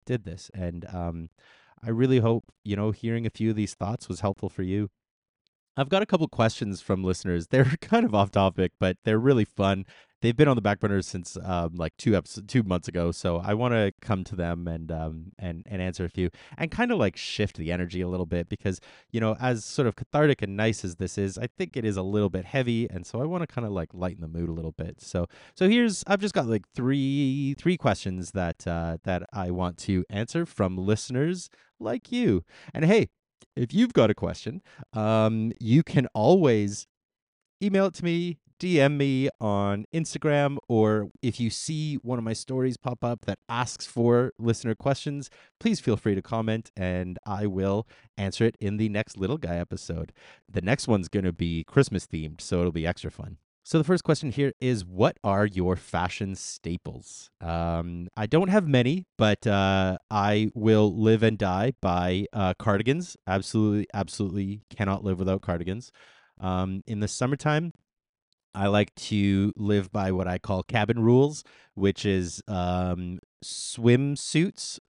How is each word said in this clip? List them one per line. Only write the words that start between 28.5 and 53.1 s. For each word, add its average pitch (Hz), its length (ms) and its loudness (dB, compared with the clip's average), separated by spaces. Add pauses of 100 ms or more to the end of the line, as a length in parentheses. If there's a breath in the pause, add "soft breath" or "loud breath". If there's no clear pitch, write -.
uh, 82 380 -4
that 90 260 -2
I 92 200 -4
want 90 260 -2
to 92 320 0
answer 117 360 -4
from 92 320 -2
listeners 127 720 -2 (300 soft breath)
like 226 320 -8
you. 190 320 2 (300 loud breath)
And 147 100 -4
hey, 180 240 4 (480)
if 123 180 -4
you've 233 200 2
got 117 160 6
a 104 40 4
question, 104 480 -6 (320 loud breath)
um, 110 640 2
you 120 240 6
can - 300 0
always 113 760 4 (760)
email 196 220 4
it 190 100 0
to - 100 -6
me, 170 340 -2 (200)
D 175 220 4
M 143 160 4
me 135 320 2 (100)
on 101 540 -2
Instagram, 143 640 0 (100)
or 107 420 2 (120)
if 120 180 -4
you 117 100 0
see 151 460 -6
one 123 220 -4
of 113 80 -4
my 113 80 -4
stories 131 420 -4
pop - 280 -8
up 120 220 -4
that 98 220 -6
asks 117 380 -6
for 120 520 2
listener 113 380 -2
questions, 143 540 -4 (300 soft breath)
please 220 200 0
feel 117 160 0
free 101 200 0
to 95 60 -4
comment, 110 540 -4
and 90 500 -4
I 104 220 -4
will 98 400 -2 (300 soft breath)
answer 98 280 -2
it 113 140 0
in 104 180 -4
the 110 120 0
next 104 280 -6
Little 98 200 -2
Guy 85 180 -4
episode. 85 560 -8 (400 loud breath)
The 101 100 -4
next 110 280 0
one's 98 180 2
gonna 95 240 -2
be 85 320 -2
Christmas 117 420 2
themed, 78 360 -10
so - 180 -2
it'll 87 140 2
be 80 120 -2
extra 87 260 -4